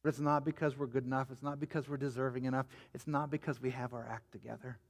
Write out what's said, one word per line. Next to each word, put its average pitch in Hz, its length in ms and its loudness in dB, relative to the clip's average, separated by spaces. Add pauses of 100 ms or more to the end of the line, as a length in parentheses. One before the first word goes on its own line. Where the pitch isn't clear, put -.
But 156 80 4
it's 131 100 -2
not 147 240 6
because 151 320 2
we're 139 120 0
good 123 180 2
enough. 131 260 2
It's 123 120 -12
not 143 160 -4
because 147 280 -2
we're 143 100 -2
deserving 127 480 0
enough. 131 200 2 (300)
It's - 120 -8
not 147 220 2
because 147 320 -2
we 131 100 2
have 123 220 -4
our 117 160 -6
act 113 220 -10
together. 117 480 -10 (100)